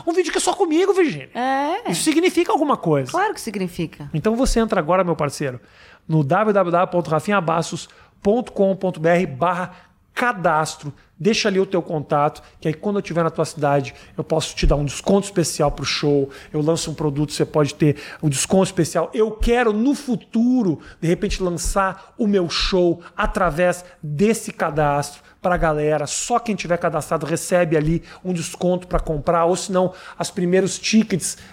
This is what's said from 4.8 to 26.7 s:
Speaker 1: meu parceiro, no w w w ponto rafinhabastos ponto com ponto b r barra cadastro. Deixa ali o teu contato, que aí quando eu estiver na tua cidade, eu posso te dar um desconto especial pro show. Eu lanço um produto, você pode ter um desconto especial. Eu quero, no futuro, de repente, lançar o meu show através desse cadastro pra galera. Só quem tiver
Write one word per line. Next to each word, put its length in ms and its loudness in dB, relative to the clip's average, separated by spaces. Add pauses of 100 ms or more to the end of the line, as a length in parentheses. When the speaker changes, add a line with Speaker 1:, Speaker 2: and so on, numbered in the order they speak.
Speaker 1:
meu 140 0
parceiro, 440 -4 (460)
no 160 2
w 300 2
w 180 2
w 160 4
ponto 240 -2
rafinhabastos 800 0 (340)
ponto 300 0
com 240 2
ponto 240 -4
b 80 2
r 180 4
barra 480 -2 (400)
cadastro. 800 -2 (260)
Deixa 300 2
ali 120 2
o 60 0
teu 160 -2
contato, 600 -2 (160)
que 80 -10
aí 60 0
quando 240 -4
eu 40 0
estiver 220 -4
na 60 0
tua 160 -2
cidade, 500 -2 (220)
eu 80 -6
posso 320 -2
te 100 2
dar 100 4
um 100 -2
desconto 400 0
especial 440 0
pro 140 -6
show. 460 0 (200)
Eu 120 -2
lanço 280 0
um 40 -8
produto, 380 -2
você 120 -2
pode 300 0
ter 220 2 (260)
um 60 0
desconto 360 2
especial. 480 -2
Eu 180 2
quero, 400 2
no 240 2
futuro, 840 0 (180)
de 80 -4
repente, 360 0
lançar 760 -2
o 100 0
meu 220 2
show 540 0 (120)
através 720 0 (180)
desse 480 0
cadastro 720 -2 (200)
pra 160 2
galera. 480 0
Só 320 -2
quem 160 -2
tiver 240 -2